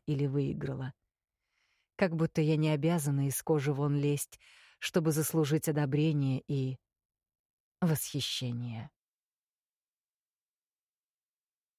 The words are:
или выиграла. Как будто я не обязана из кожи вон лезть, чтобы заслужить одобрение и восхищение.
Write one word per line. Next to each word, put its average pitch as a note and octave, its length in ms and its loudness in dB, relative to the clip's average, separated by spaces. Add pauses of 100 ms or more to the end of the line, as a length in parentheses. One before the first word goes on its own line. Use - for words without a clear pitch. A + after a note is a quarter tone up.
или C#3+ 200 0
выиграла. C3+ 680 -4 (1040)
Как E3+ 180 2
будто D#3+ 260 0
я D#3 160 4
не D#3 120 2
обязана D3 580 2
из C3 140 -2
кожи D3 320 0
вон C#3+ 220 0
лезть, C#3+ 440 -2 (380)
чтобы E3 340 0
заслужить D3+ 560 0
одобрение D3 800 2
и C3 300 -2 (1040)
восхищение. A#2+ 1120 -2 (2750)